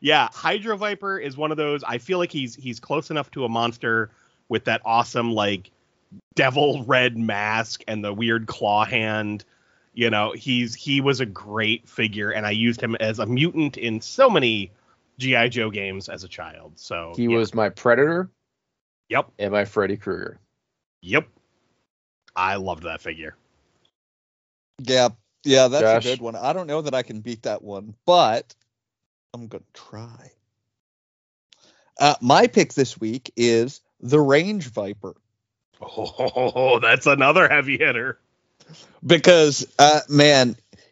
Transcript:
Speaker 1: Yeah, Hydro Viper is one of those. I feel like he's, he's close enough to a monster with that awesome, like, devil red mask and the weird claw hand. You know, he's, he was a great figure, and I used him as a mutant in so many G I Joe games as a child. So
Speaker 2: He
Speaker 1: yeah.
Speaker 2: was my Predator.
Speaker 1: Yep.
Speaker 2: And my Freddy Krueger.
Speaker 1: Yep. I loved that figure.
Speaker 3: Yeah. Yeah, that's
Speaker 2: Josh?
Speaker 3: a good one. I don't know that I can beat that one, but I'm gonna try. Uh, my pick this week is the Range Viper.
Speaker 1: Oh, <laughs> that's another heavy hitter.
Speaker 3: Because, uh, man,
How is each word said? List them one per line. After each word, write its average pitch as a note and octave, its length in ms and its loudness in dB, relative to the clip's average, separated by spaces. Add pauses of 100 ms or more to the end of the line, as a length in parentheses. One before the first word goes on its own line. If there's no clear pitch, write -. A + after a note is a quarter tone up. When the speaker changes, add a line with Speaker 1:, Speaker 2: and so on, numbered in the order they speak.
Speaker 1:
Yeah, C#3 280 4
Hydro G3+ 460 -4
Viper G3 420 -6
is C#3 160 -10
one D3+ 160 -4
of D#3 60 -6
those. D3 260 -4
I A#2+ 140 -6
feel F3+ 220 -4
like F3 120 -2
he's, C3 240 -8
he's B2 240 -12
close D3 320 -6
enough D3 200 -6
to C3+ 160 -6
a - 20 -4
monster A#2 640 -2 (360)
with A2+ 180 -4
that A#2 200 -2
awesome, A#2 480 -2
like, G2+ 380 -2 (640)
devil C#3 500 0
red B2 320 2
mask A2 720 -4
and G#2+ 160 -6
the G#2 80 -6
weird A2+ 340 -2
claw G#2 380 -2
hand. G#2+ 600 -4 (480)
You A#2 160 0
know, G#2+ 220 0
he's, A#2+ 420 -4
he C#3 260 -2
was C3+ 200 0
a B2 60 -4
great G#2+ 600 -6
figure, G#2+ 420 -4
and G#2+ 140 -6
I G#2+ 60 -4
used A#2 320 0
him A2+ 180 -4
as A2 180 -4
a A2 60 -4
mutant C#3+ 540 -2
in A2+ 240 -6
so C4 260 2
many A2+ 440 0 (440)
G B2+ 180 -2
I A#2 140 2
Joe A#2 220 -4
games G2 400 -10
as E2+ 120 -14
a F2 60 -18
child. E2 500 -18
So E2+ 380 -12
Speaker 2:
He A#2 80 -2
Speaker 1:
yeah. A#2 140 2
Speaker 2:
was A2 160 -2
my G#2+ 160 0
Predator. D3+ 580 2 (800)
Speaker 1:
Yep. B2+ 300 -4
Speaker 2:
And G2+ 140 -4
my G#2 120 0
Freddy G2+ 320 -2
Krueger. G2 420 -10 (640)
Speaker 1:
Yep. A2 280 -4 (1080)
I F#2+ 200 -2
loved F2+ 260 -8
that E2 180 -12
figure. D#2+ 360 -14 (1400)
Speaker 3:
Yeah. B2+ 280 2 (360)
Yeah, C3 240 6
that's B2 140 0
Speaker 2:
Josh? A2+ 220 4
Speaker 3:
a B2 60 -4
good B2+ 100 -4
one. A2+ 160 -10
I B2+ 160 -2
don't F3+ 140 -8
know D3+ 160 -4
that C#3+ 120 -6
I B2+ 80 -2
can A2 180 -14
beat A2 240 -12
that G#2+ 180 -6
one, G2+ 320 -14 (100)
but C#3 500 2 (800)
I'm A#2 140 -16
gonna G#2 140 -16 (120)
try. A2+ 580 -20 (1700)
Uh, C#3+ 220 4
my D#3+ 240 6
pick G#3 260 2
this - 260 -2
week A2+ 380 -8
is A#2 460 0 (180)
the C3+ 180 2
Range D#3 480 2
Viper. G2+ 480 -10 (680)
Speaker 1:
Oh, B2+ 960 0
<laughs> A#2 40 -6
that's A#2+ 240 2
another C#3+ 400 4
heavy C#3 300 0
hitter. B2+ 420 -2 (840)
Speaker 3:
Because, D#3 640 6 (120)
uh, D3 300 8
man, C#3+ 480 6 (360)